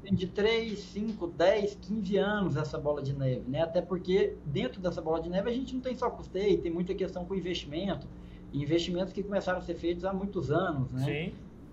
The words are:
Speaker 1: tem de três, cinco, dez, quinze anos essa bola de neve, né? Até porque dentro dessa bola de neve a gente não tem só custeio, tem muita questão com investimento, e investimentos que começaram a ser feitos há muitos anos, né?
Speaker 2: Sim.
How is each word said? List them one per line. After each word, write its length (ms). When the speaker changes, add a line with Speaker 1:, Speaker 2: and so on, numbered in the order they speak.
Speaker 1:
tem 120
de 120
três, 540
cinco, 480
dez, 520
quinze 360
anos 400
essa 200
bola 240
de 120
neve, 360
né? 140
Até 180
porque 640
dentro 360
dessa 200
bola 200
de 100
neve 180
a 40
gente 220
não 60
tem 140
só 160
custeio, 500
tem 120
muita 200
questão 320
com 120
investimento, 720
e 80
investimentos 520
que 100
começaram 360
a 40
ser 120
feitos 300
há 80
muitos 380
anos, 420
né? 120
Speaker 2:
Sim. 300